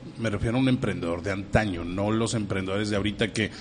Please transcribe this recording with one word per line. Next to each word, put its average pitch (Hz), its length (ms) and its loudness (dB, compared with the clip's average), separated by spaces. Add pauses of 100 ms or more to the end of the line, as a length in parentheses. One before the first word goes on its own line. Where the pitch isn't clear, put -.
(200)
me 113 100 0
refiero 113 260 0
a 131 40 4
un 131 80 6
emprendedor 87 540 0
de 98 100 -2
antaño, 95 520 0
no 98 280 0
los 113 220 0
emprendedores 101 560 0
de 104 60 2
ahorita 101 360 0
que 104 180 0 (100)